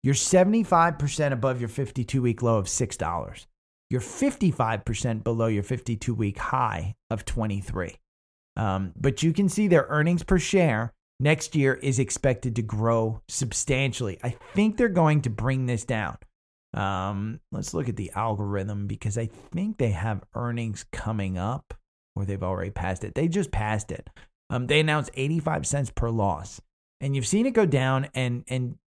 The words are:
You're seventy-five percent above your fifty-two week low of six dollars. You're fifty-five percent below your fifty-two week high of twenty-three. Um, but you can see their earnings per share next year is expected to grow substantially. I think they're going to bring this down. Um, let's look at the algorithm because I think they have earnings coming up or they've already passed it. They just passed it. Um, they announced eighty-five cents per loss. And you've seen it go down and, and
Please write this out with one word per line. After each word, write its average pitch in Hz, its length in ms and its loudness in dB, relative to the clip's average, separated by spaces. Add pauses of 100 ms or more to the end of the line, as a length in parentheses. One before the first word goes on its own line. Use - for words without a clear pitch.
You're 139 100 4
seventy-five 180 840 4
percent 143 360 0
above 127 260 0
your 120 80 -4
fifty-two 123 540 -2
week 120 200 2
low 113 160 4
of 95 100 0
six - 280 -2
dollars. 80 520 -6 (420)
You're 123 100 0
fifty-five 135 840 0
percent 113 400 -2
below 113 220 0
your 104 180 0
fifty-two 120 500 -4
week 104 240 -2
high 104 560 -2 (160)
of 113 140 -4
twenty-three. 98 720 -4 (600)
Um, 95 400 -2
but 139 280 0
you 165 80 4
can 196 160 2
see 208 180 2
their 175 220 6
earnings 160 340 2
per 185 160 4
share 131 540 2 (260)
next 151 380 2
year 135 180 4
is 131 240 0
expected 127 580 0
to 123 60 -2
grow 110 680 0
substantially. 127 960 -2
I 123 140 -4 (180)
think 208 220 4
they're 240 120 4
going 160 340 4
to 117 80 0
bring 127 360 0
this 120 180 -2
down. 107 340 -4 (560)
Um, 98 680 -2 (100)
let's - 220 -8
look 120 160 -2
at 110 80 -4
the 101 180 -6
algorithm 101 720 -4
because 104 300 -4
I 117 100 -2
think 196 520 -6
they 117 120 2
have 98 340 -2 (100)
earnings 117 580 -4
coming 98 460 -2
up 113 340 -4 (440)
or 98 80 -2
they've 95 180 -4
already 92 280 -2
passed 92 340 -4
it. 101 100 -10
They 160 140 2
just 175 220 0
passed 107 400 -2
it. - 200 -10 (400)
Um, 123 160 -2
they 147 140 6
announced 151 340 2
eighty-five 151 520 -2
cents 143 240 -2
per 117 200 -2
loss. 98 500 -2 (400)
And 139 160 -2
you've 123 100 -2
seen 220 200 2
it 262 60 0
go 226 120 6
down 135 500 2
and, 123 340 -2
and 127 280 -4 (200)